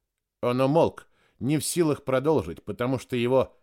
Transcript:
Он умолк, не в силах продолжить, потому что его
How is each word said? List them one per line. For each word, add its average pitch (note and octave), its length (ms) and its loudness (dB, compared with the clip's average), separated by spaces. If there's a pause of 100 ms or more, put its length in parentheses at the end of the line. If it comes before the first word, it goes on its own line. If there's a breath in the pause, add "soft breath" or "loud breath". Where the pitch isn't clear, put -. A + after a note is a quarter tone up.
(420)
Он B2 200 0
умолк, C3+ 460 2 (320)
не C#3+ 180 0
в - 80 -4
силах D#3 380 -2
продолжить, C3 600 -2
потому B2 360 -4
что - 160 -8
его B2 480 0